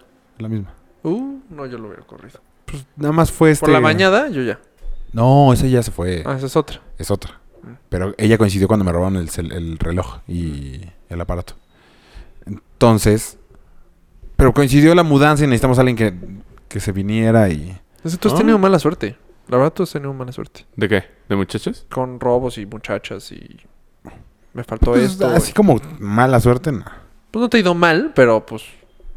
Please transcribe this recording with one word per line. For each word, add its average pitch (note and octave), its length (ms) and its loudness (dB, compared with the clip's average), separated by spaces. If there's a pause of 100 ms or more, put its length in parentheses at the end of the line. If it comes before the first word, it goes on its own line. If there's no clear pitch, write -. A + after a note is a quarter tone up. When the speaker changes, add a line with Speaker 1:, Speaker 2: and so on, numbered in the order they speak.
(380)
Speaker 1:
La A2 100 -12
misma. G#2+ 240 -8 (300)
Speaker 2:
Uh, C4 380 -6 (100)
no, C#3+ 160 -14
yo B2 120 -14
lo A2 100 -16
hubiera - 160 -20
corrido. - 340 -20 (280)
Speaker 1:
Pues C#3 280 -14
nada D3 160 -4
más D#3+ 220 2
fue D#3+ 180 4
este D3 160 2
Speaker 2:
Por D3+ 60 4
la D3+ 80 4
bañada, F#3+ 480 2
yo D3 140 -6
ya. A2 180 -6 (520)
Speaker 1:
No, C3 400 6
esa A#2+ 140 2
ya B2 160 2
se - 80 -6
fue. F2 340 -4
Speaker 2:
Ah, C3+ 120 -6
esa C3+ 100 -8
es - 80 -10
otra. - 260 -2 (160)
Speaker 1:
Es - 140 -8
otra. - 300 -6 (240)
Speaker 2:
Mm. - 40 -20 (200)
Speaker 1:
Pero F#2+ 280 -4
ella G#2+ 220 2
coincidió G2 300 2
cuando G#2 160 2
me F2+ 80 0
robaron F#2 240 0
el E2 140 -4
cel-, E2+ 220 -8
el E2 280 -8
reloj F2 380 -6 (100)
y D2+ 560 -8
Speaker 2:
Mm. - 300 -20
Speaker 1:
el F2 60 -8
aparato. F2 340 -8 (920)
Entonces, - 920 0 (1000)
pero C3 180 4
coincidió C#3+ 400 6
la F3 80 4
mudanza D3 420 4
y - 20 2
necesitamos B2+ 320 2
a B2+ 40 6
alguien B2+ 140 2
que, G#2+ 180 0 (540)
que G2 120 -8
se G#2 120 -6
viniera A2 560 2
y E2 280 -6 (200)
Speaker 2:
Entonces, E3 220 -8
tú G#3+ 100 0
has F3+ 60 0
Speaker 3:
Ah. E3 40 0
Speaker 2:
tenido A3+ 200 4
mala F#3+ 200 4
suerte. C#3 380 -4 (320)
La B2 100 -2
verdad, D3 140 2
tú F#3+ 100 -4
has E3+ 80 -6
tenido C#3 240 -10
mala C3 180 -14
suerte. - 320 -16 (120)
Speaker 3:
¿De G#2+ 120 -2
qué? - 160 2 (240)
¿De G2+ 80 -2
muchachas? - 540 -6
Speaker 2:
Con B2+ 300 -8
robos B2 360 -2
y G#2+ 100 -12
muchachas G#2+ 680 -10
y - 260 -20 (960)
me A#2+ 100 -10
faltó A2+ 280 0
Speaker 1:
Pues, F#3+ 200 2
Speaker 2:
esto. F#3+ 160 0
Speaker 1:
así - 240 0
como F#3 280 4 (180)
mala A#2 420 2
suerte, B2 320 0
no. F#2 120 -8 (460)
Speaker 2:
Pues A3 120 -6
no A#3+ 80 0
te A#3+ 80 2
ha - 20 4
ido F3+ 140 2
mal, F3 400 2
pero A#2 320 4
pues A2+ 160 -14 (540)